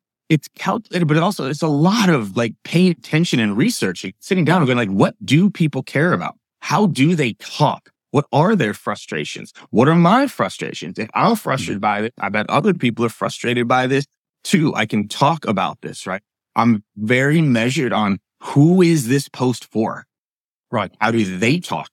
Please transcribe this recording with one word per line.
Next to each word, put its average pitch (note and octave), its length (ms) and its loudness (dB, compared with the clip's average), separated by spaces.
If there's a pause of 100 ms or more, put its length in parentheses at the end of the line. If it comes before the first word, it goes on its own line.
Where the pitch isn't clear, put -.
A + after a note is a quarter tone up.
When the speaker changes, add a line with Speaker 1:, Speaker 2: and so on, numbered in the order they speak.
(300)
Speaker 1:
it's D#3 180 0 (100)
calculated, F3+ 500 -4
but D3+ 100 2
it D#3+ 60 2
also, F#3 260 -2
it's D3 120 -6
a E3 60 -2
lot F#3 420 2
of, A2 280 0
like, A#2 160 -2 (100)
paying F3+ 280 2
attention D#3+ 500 -2
and G#2 160 -2
researching, G#2+ 640 -2
sitting F#3 260 -2
down E3 160 2
and C3+ 60 2
going, B2 100 2
like, A#2 120 0
"What G2+ 260 2 (100)
do D#3+ 240 4
people D3 340 -2
care D3+ 300 -2
about? E2+ 240 -6 (240)
How - 260 0
do D3+ 280 2
they C3 180 -2
talk? - 580 -4 (200)
What C#3 200 0
are E3+ 240 2
their A2 180 0
frustrations? - 800 -10 (200)
What A2+ 180 4
are E3 60 4
my G3 320 4
frustrations? - 680 -8
If G#2+ 160 -6
I'm F3 220 2
frustrated A2 460 -6
Speaker 2:
Mm-hmm. G#2 220 -2
Speaker 1:
by - 40 -4
it, A#2 120 -10
I G2 100 -4
bet G#2 200 -4
other D#3 240 2
people A#2+ 320 -2
are A2+ 40 0
frustrated A#2+ 580 -4
by B2+ 200 2
this C#3 180 0 (380)
too. D#3 320 2
I G#2+ 100 -2
can G#2 240 -2
talk D3+ 360 0
about F#2+ 360 -2
this," - 260 -14
right? F#2+ 140 -8 (340)
I'm A2+ 280 2 (120)
very B2+ 460 2
measured B2+ 500 0
on G2+ 280 0 (220)
who E3+ 400 4
is D#3+ 280 4
this C#3 180 0
post B2+ 380 -4
for? - 400 -4 (680)
Speaker 2:
Right. G#2 200 -4 (100)
Speaker 1:
How A2 100 2
do G2+ 260 0
they B2 220 2
talk? E2 340 -8